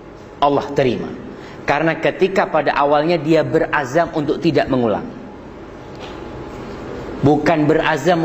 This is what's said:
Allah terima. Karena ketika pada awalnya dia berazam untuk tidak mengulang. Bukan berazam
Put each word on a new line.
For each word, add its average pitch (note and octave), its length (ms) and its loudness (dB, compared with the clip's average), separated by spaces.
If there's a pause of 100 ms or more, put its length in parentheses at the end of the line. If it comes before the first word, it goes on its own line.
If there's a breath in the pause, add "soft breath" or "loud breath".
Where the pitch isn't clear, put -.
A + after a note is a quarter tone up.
(440)
Allah C#3+ 320 2
terima. G#2 320 0 (560 loud breath)
Karena D3+ 320 2
ketika F#3+ 480 2
pada D3 320 0
awalnya D3 400 4
dia D#3 240 4
berazam D3+ 720 0
untuk D3+ 240 0
tidak C#3+ 320 2
mengulang. A#2 400 0 (2250)
Bukan D3+ 400 4
berazam D#3 600 2